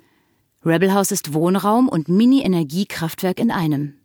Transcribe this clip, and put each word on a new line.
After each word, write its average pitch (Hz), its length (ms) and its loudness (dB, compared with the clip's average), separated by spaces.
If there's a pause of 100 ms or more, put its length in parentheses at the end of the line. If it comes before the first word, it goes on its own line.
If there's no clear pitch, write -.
(640)
Rebel 165 300 2
House 196 160 2
ist 165 240 -6
Wohnraum 196 560 2
und 160 180 -2
Mini-Energiekraftwerk 180 1300 0
in 233 120 0
einem. 147 540 -4